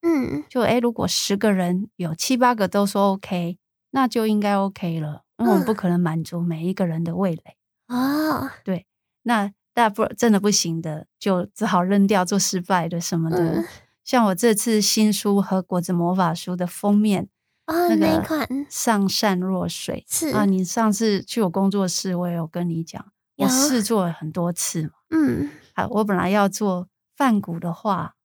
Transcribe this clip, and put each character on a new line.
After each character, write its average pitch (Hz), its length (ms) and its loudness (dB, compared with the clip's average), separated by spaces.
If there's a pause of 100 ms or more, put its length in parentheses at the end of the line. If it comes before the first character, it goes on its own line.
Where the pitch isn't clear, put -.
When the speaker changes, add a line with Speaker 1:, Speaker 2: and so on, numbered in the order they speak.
Speaker 1:
嗯。 302 480 0
Speaker 2:
就， 254 120 0
诶， 226 180 4
如 240 120 2
果 196 160 -4
十 - 300 -2
个 208 160 2
人 185 340 0 (100)
有 165 180 -4
七 - 200 -2
八 247 200 4
个 202 120 0
都 202 200 2
说 202 240 2
OK， 180 480 -4 (320)
那 262 160 2
就 226 180 0
应 214 140 2
该 202 180 2
OK 190 420 -2
了， 151 220 -8 (160)
因 233 80 0
为 240 60 6
我 202 60 6
们 185 60 2
不 220 120 0
可 190 120 -4
能 175 120 2
满 165 240 -2
足 170 180 -6
每 165 240 -4
一 185 80 -2
个 190 140 -2
人 165 160 -4
的 165 120 -4
味 180 200 -2
蕾。 - 200 -18 (340)
Speaker 1:
嗯。 277 420 -2
哦。 269 180 -4 (140)
Speaker 2:
对， 180 240 -6 (340)
那 208 320 0 (220)
大 226 160 4
不， 214 240 -2
真 233 160 4
的 202 80 6
不 202 100 2
行 165 320 0
的， 156 240 -8 (140)
就 185 340 0
只 220 140 -4
好 180 160 2
扔 196 240 4
掉， 196 180 4
做 190 140 0
失 185 200 -2
败 175 300 -2
的 170 100 -4
什 170 200 -2
么 160 100 0
的。 165 300 0
Speaker 1:
嗯。 339 60 -4 (400)
Speaker 2:
像 240 200 2
我 190 100 2
这 226 180 4
次 214 280 2
新 214 320 4
书 202 280 2
和 190 200 0
《果 180 180 -2
子 175 140 -4
魔 175 200 0
法 180 200 2
书》 180 240 -6
的 175 100 -4
封 208 300 0
面， 202 320 0 (380)
Speaker 1:
哦， 339 200 0
Speaker 2:
那 - 40 2
个 320 40 4
Speaker 1:
那 320 180 4
一 320 120 0
款。 302 200 -2 (240)
Speaker 2:
上 202 380 0
善 185 320 0
若 185 260 -2
水。 - 440 -8
Speaker 1:
是。 - 180 -2
Speaker 2:
啊， 214 160 0
你 190 180 2
上 214 300 0
次 208 320 0
去 - 180 -4
我 190 80 2
工 196 220 0
作 196 160 0
室， 180 260 -4
我 175 140 -2
也 175 80 -4
有 165 100 -4
跟 175 220 -4
你 165 160 -2
讲， - 180 -12 (360)
Speaker 1:
有。 277 80 0
Speaker 2:
我 - 40 4
试 262 320 2
做 208 240 0
了 170 60 -2
很 156 180 -8
多 175 220 -2
次 170 320 -6
嘛。 156 60 -6 (220)
Speaker 1:
嗯。 294 380 0 (240)
Speaker 2:
好， - 160 -2
我 214 140 0
本 208 140 0
来 180 120 0
要 202 200 2
做 190 400 -4 (260)
梵 240 240 2
谷 170 180 -6
的 165 140 -6
画 170 540 -4